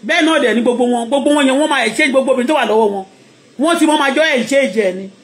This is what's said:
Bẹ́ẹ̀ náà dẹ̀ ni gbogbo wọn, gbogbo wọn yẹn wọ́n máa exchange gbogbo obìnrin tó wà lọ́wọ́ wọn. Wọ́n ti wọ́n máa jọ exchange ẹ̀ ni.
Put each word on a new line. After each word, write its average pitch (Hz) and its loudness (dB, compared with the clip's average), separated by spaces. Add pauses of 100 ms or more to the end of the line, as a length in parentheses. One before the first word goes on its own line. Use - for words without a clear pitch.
Bẹ́ẹ̀ 330 0
náà 311 2
dẹ̀ 233 0
ni 240 0
gbogbo 247 0
wọn, 240 -2
gbogbo 269 0
wọn 294 2
yẹn 262 2
wọ́n 311 0
máa 269 0
exchange 254 0
gbogbo 262 0
obìnrin 247 0
tó 311 0
wà 269 0
lọ́wọ́ 214 2
wọn. 190 -8 (540)
Wọ́n 330 0
ti 311 2
wọ́n 302 2
máa 277 0
jọ 294 0 (140)
exchange 240 0
ẹ̀ 185 0
ni. 190 -12 (140)